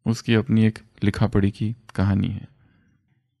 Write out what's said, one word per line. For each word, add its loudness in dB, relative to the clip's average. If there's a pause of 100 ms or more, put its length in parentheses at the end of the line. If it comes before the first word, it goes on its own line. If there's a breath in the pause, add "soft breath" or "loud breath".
(120)
उसकी -2
अपनी 2
एक -2 (240)
लिखा 0
पढ़ी 0
की -6 (200)
कहानी 0
है। -10 (920)